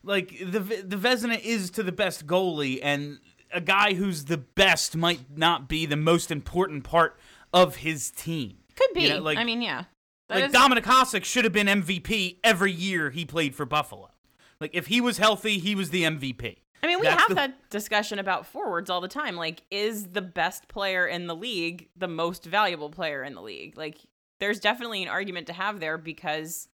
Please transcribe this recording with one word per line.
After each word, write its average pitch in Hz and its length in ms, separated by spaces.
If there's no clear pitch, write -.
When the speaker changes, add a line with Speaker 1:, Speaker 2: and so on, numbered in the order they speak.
Speaker 1:
like, 185 420
the 185 140
V-, 196 220
the 196 160
Vezina 233 440
is 202 280
to 180 140
the 180 100
best 170 340
goalie, 156 560
and 143 360
a 175 80
guy 196 320
who's 175 320
the 165 120
best 165 600
might 160 400
not 160 320
be 160 160
the 147 100
most 165 340
important 156 540
part 160 340
of 175 240
his 151 340
team. 151 460
Speaker 2:
Could 508 180
be. 339 100
Speaker 1:
You - 80
know, 285 100
like, 156 160
Speaker 2:
I 226 80
mean, 233 160
yeah. 170 240
That - 140
Speaker 1:
like, 269 40
Speaker 2:
is 277 100
Speaker 1:
Dominik 247 300
Hasek 247 380
should 240 200
have 214 100
been 202 160
M 202 140
V 175 160
P 185 440
every 196 280
year 170 400
he 160 140
played 147 280
for 147 100
Buffalo. 135 460
Like, 156 140
if 170 140
he 226 120
was 240 200
healthy, 208 400
he 202 160
was 190 160
the 175 120
M 160 140
V 135 160
P. - 240
Speaker 2:
I 302 60
mean, 349 120
we 440 60
Speaker 1:
That's 320 160
Speaker 2:
have 427 80
Speaker 1:
the - 60
Speaker 2:
that 277 340
discussion 208 480
about 190 300
forwards 190 420
all 180 120
the 185 60
time. 254 280
Like, 165 340
is 208 380
the 185 160
best 180 440
player 190 380
in 175 220
the 170 80
league 175 600
the 180 120
most 170 360
valuable 170 460
player 151 320
in 135 140
the 85 80
league? 90 340
Like, 151 220
there's 202 200
definitely 240 440
an 170 60
argument 180 360
to 170 80
have 196 260
there 160 200
because 160 760